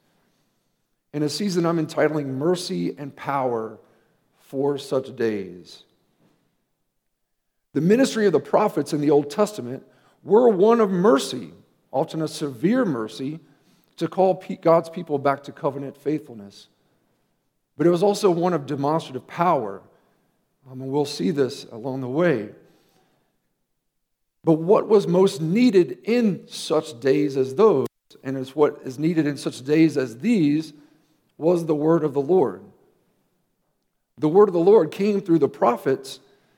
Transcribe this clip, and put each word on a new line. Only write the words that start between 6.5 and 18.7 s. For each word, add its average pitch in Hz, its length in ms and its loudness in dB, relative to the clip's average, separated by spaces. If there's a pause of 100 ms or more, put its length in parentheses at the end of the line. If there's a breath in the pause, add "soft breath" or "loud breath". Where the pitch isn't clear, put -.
The 139 80 -2
ministry 214 460 2
of 190 60 4
the 151 60 4
prophets - 540 0
in 156 80 -2
the 147 100 2
Old 147 200 2
Testament 135 540 -4 (380 soft breath)
were 220 260 4
one 226 320 4
of 202 120 2
mercy, 180 580 0 (400)
often 156 320 -4
a 156 60 -4
severe 156 560 -2
mercy, 139 560 -6 (560 soft breath)
to 165 100 -4
call 185 300 2
pe-, 185 180 -12
God's 165 360 2
people 160 280 -6
back 135 240 -2
to - 100 -16
covenant 135 440 -8
faithfulness. 131 720 -8 (1080)
But 151 120 2
it - 20 6
was 175 140 2
also 202 260 2
one 170 220 0
of 147 140 -4
demonstrative 143 600 -4